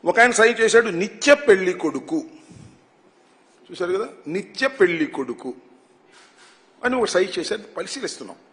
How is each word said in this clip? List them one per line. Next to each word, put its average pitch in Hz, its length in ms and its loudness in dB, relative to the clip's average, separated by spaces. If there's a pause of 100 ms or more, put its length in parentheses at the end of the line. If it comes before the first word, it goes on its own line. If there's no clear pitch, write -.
ఒక 180 120 2
ఆయన 240 180 6
సైన్ 233 220 4
చేశాడు, 226 280 4 (120)
నిత్య 277 320 2 (140)
పెళ్లి 190 260 4 (100)
కొడుకు. 147 360 -4 (1500)
చూశారు 175 300 -6
కదా, 233 100 -4 (280)
నిత్య 226 320 -6 (120)
పెళ్లి 170 280 2 (100)
కొడుకు 127 340 -8 (1300)
అని 247 160 0
ఒక 208 120 0
సైన్ 190 240 0
చేశాడు, 208 280 -8 (120)
పరిశీలిస్తున్నాం. 165 600 -12 (140)